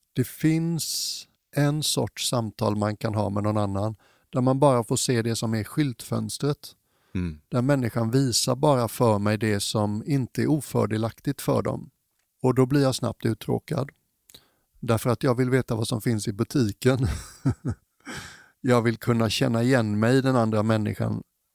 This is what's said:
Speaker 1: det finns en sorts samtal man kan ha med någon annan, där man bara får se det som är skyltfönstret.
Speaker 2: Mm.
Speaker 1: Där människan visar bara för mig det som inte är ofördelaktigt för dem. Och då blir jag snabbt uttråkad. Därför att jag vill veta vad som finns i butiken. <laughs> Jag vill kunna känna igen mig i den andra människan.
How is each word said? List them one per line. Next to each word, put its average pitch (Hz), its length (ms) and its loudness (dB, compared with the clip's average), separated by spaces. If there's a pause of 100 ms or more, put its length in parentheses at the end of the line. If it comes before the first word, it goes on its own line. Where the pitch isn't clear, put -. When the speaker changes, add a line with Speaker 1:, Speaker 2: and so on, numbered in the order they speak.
(120)
Speaker 1:
det 127 120 0
finns - 1000 -4 (320)
en 147 260 0
sorts - 460 -4
samtal 110 480 -2
man 104 200 -2
kan 107 180 -4
ha 104 160 -2
med 101 120 -4
någon 107 160 -2
annan, 104 380 -4 (340)
där 135 100 -4
man 131 200 0
bara 131 240 4
får 131 120 -2
se 120 260 0
det 113 140 -2
som 113 180 -2
är 110 100 -2
skyltfönstret. 127 1080 -4 (400)
Speaker 2:
Mm. 87 340 -4
Speaker 1:
Där 123 140 -2
människan 123 480 0
visar 127 460 2
bara 131 320 2
för 113 300 4
mig 104 200 2
det 104 220 0
som 104 460 -2
inte 131 360 -2
är 113 40 2
ofördelaktigt 117 920 -2
för 123 220 0
dem. - 280 -6 (520)
Och 127 120 4
då 127 120 4
blir 143 160 2
jag 131 120 2
snabbt - 320 -4
uttråkad. 123 640 -2 (920)
Därför 117 300 0
att 113 120 0
jag 131 120 2
vill 123 160 0
veta 127 240 0
vad 113 140 -2
som 117 140 -4
finns 113 260 -2
i 113 40 -4
butiken. 117 720 0 (380)
<laughs> - 440 -2 (720)
Jag 123 220 4
vill 113 140 0
kunna 113 340 0
känna 117 320 0
igen 113 380 2
mig 117 160 4
i 135 40 6
den 131 160 2
andra 110 260 2
människan. 110 600 0 (320)